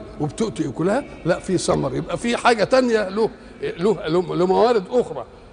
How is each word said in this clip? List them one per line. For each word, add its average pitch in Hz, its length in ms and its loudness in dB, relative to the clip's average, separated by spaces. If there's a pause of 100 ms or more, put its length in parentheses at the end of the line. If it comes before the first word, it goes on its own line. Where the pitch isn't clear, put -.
(200)
وبتؤتي 156 480 -2
أكلها، 208 360 0 (200)
لا 170 140 0
في 180 200 0
ثمر، 147 360 0
يبقى 160 240 -4
في 240 180 0
حاجة 226 280 4
تانية 233 440 2
له، 208 220 0 (320)
له، 170 460 -2
له، 156 280 0
له 170 100 4
موارد 196 440 4
أخرى، 160 340 -2 (280)